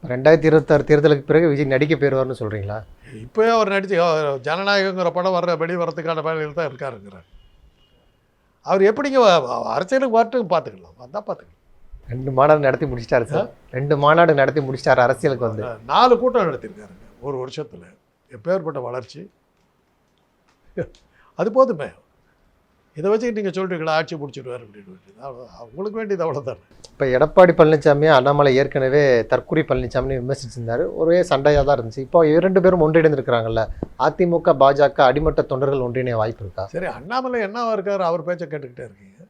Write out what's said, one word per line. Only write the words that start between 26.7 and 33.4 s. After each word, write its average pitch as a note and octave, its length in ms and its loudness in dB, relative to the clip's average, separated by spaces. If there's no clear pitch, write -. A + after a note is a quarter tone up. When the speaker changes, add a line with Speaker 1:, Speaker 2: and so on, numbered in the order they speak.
Speaker 1:
இப்ப - 160 -4
எடப்பாடி D#3 440 6
பழனிசாமி D#3 560 4
அண்ணாமலை C#3+ 500 4
ஏற்கனவே C3+ 680 2
தற்கூரி B2+ 400 -2
பழனிசாமின்னு B2+ 580 -4
விமர்சிச்சிருந்தாரு. B2 720 -6
ஒரே E3+ 280 2
சண்டையா D3 400 2
தான் C#3+ 160 2
இருந்துச்சு. A2+ 200 -8
இப்போ D#3+ 280 2
இரண்டு F3 340 4
பேரும் F3+ 200 4
ஒன்றிணைந்திருக்கிறாங்கல்ல, C3 880 0